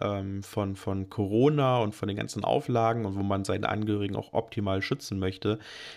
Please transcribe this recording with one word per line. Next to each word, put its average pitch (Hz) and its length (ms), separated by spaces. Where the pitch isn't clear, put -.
ähm, 98 420
von, 98 340
von 95 320
Corona 127 720
und 107 140
von - 140
den 101 80
ganzen 104 280
Auflagen 117 600
und 98 100
wo 98 60
man 98 220
seine 95 240
Angehörigen 104 480
auch - 180
optimal 98 480
schützen - 360
möchte, 98 400